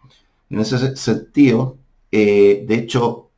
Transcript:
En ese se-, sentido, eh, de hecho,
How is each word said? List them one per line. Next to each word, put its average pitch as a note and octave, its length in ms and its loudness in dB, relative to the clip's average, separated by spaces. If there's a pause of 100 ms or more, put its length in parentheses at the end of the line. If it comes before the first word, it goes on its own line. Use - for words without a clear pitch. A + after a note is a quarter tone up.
(520)
En A2 80 -4
ese A#2+ 180 -2
se-, C3 200 -4
sentido, B2 800 0 (340)
eh, G2+ 560 4
de A2 80 0
hecho, A#2 640 -4